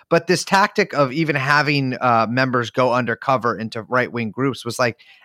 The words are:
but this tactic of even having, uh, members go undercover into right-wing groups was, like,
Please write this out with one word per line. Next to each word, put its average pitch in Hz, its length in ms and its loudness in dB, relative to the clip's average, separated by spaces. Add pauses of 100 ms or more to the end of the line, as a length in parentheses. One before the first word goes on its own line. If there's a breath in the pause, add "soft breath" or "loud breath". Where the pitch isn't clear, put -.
(100)
but 165 160 2
this 175 180 0
tactic 196 480 0
of 135 180 2
even 151 260 -2
having, 139 680 0
uh, 117 260 4
members 123 420 0
go 127 220 0
undercover 117 680 0
into 113 260 -8
right-wing 117 460 -2
groups 123 320 -4
was, 117 160 -8
like, 123 220 -2 (240 soft breath)